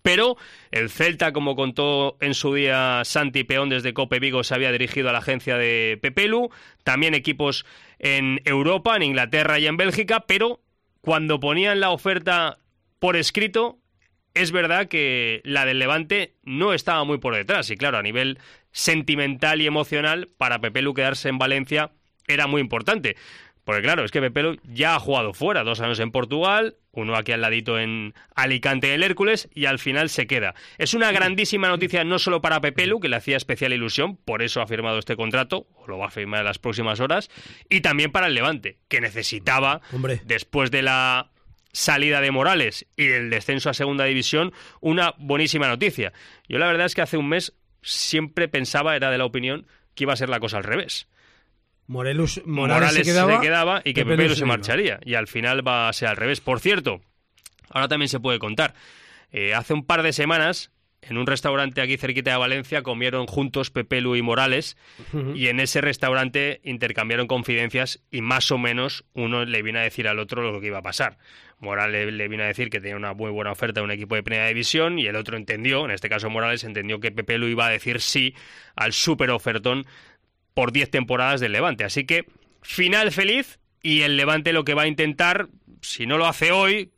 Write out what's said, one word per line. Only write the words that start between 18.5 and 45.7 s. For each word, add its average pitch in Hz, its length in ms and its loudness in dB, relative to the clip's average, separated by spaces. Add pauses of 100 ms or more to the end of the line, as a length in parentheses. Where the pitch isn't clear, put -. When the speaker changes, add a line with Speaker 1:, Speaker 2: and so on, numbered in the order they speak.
Speaker 1:
sentimental 151 880 0
y 151 60 2
emocional, 151 600 -2 (100)
para 120 220 0
Pepelu 127 340 -2
quedarse 135 340 -2
en 131 100 -2
Valencia 139 520 0 (380)
era 143 180 2
muy 143 160 2
importante. 120 540 -2 (480)
Porque 104 180 0
claro, 151 200 2
es 104 80 -2
que 143 120 0
Pepelu 147 420 0
ya 143 300 0
ha 151 40 0
jugado 113 360 0
fuera, 170 280 0
dos 110 200 -2
años 117 180 -2
en 113 100 -2
Portugal, 165 680 0 (160)
uno 113 240 -4
aquí 110 160 -2
al 113 100 0
ladito 113 360 0
en 113 360 -6 (200)
Alicante, 131 540 0
en 139 60 2
el 156 80 2
Hércules, 196 520 0
y 143 120 -2
al 135 120 2
final 143 300 0
se 127 180 -2
queda. 107 280 -2 (240)
Es 160 160 -2
una 226 180 2
grandísima 190 560 2
noticia 175 340 0
no 170 160 0
solo 175 220 0
para 160 220 2
Pepelu, 180 360 0
que 165 120 -2
le 120 60 0
hacía 135 200 0
especial 131 380 -2
ilusión, 139 420 -2
por 110 240 -4
eso 117 220 -2
ha 107 40 -2
firmado 113 320 -2
este 110 180 -4
contrato, 120 500 -2 (100)
o - 100 -20
lo 95 120 -10
va 101 80 -4
a 98 40 -6
firmar 107 300 -4
en 104 60 0
las 101 120 -4
próximas 107 420 -2
horas, 156 280 0 (400)
y 190 140 2
también 151 280 2
para 185 180 0
el 147 60 0
Levante, 117 440 -2 (100)
que 120 140 -2
necesitaba, 120 800 -2 (100)
Speaker 2:
Hombre. 131 320 -4
Speaker 1:
después 117 460 0
de 135 100 2
la 131 500 2 (400)
salida 147 520 2
de 139 80 2
Morales 135 560 2 (100)
y 147 80 0
del 123 240 2
descenso 127 400 -2
a 131 60 -2
segunda 139 320 0
división, 143 480 0 (260)
una 170 380 2
buenísima 147 500 2
noticia. 120 460 -2 (340)